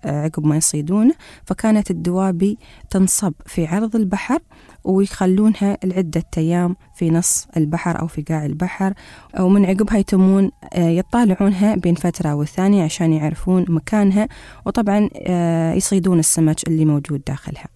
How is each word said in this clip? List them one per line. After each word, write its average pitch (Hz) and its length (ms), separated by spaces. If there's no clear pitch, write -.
آه، 147 180
عقب 156 240
ما 151 100
يصيدونه. 170 580
فكانت 208 460
الدوابي 185 680
تنصب 190 420
في 165 200
عرض 214 300
البحر 214 420
ويخلونها 196 1000
لعدة 175 400
أيام 175 380
في 165 160
نص - 360
البحر 165 440
أو 165 60
في 156 160
قاع 151 240
البحر، 180 460
ومن 190 260
عقبها 208 320
يتمون، 190 520
آه، 170 160
يطالعونها 196 840
بين 175 200
فترة 170 400
والثانية 185 500
عشان 160 280
يعرفون 156 560
مكانها، 196 600
وطبعا، 208 500
آه، 165 580
يصيدون 185 440
السمك 156 500
اللي 160 160
موجود 147 420
داخلها. 143 500